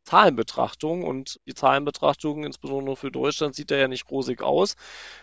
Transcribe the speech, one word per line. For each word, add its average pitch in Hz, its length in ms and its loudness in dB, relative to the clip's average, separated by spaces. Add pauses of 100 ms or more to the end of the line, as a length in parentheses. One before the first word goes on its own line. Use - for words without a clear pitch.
Zahlenbetrachtung. 156 1000 2
Und 135 420 -6
die 131 80 -12
Zahlenbetrachtung, 147 880 0
insbesondere 135 540 -6
für 135 140 -8
Deutschland, 143 440 -2
sieht 147 160 -6
da 143 40 2
ja 135 120 4
nicht 127 240 -8
rosig 131 300 -2
aus. 156 340 2 (480)